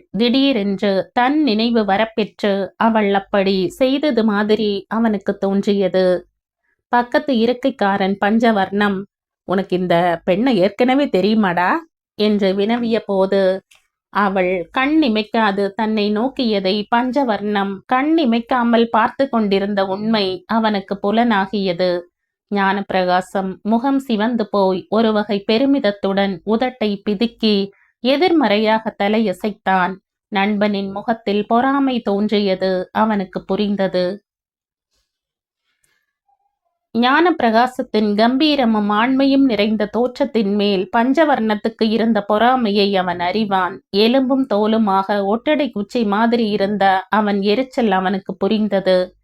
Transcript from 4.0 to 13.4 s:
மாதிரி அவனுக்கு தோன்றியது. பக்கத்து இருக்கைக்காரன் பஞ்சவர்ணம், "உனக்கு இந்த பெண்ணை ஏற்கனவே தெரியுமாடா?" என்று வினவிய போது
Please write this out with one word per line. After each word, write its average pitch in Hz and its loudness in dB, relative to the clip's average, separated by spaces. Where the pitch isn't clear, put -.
மாதிரி 214 0
அவனுக்கு 214 -2
தோன்றியது. 196 0
பக்கத்து 247 0
இருக்கைக்காரன் 214 0
பஞ்சவர்ணம், 202 0
"உனக்கு 190 -2
இந்த 175 0
பெண்ணை 226 0
ஏற்கனவே 202 0
தெரியுமாடா?" 185 0
என்று 208 0
வினவிய 226 -2
போது 196 0